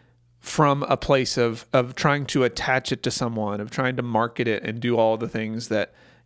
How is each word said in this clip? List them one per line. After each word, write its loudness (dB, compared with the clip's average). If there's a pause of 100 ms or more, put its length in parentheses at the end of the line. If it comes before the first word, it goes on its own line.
(400)
from 2
a 2
place 2
of, 0
of 2
trying 2
to 2
attach 0
it -4
to -2
someone, -2
of -10
trying -2
to -2
market 0
it 0
and -6
do 0
all 4
the -6
things -6
that, -2 (340)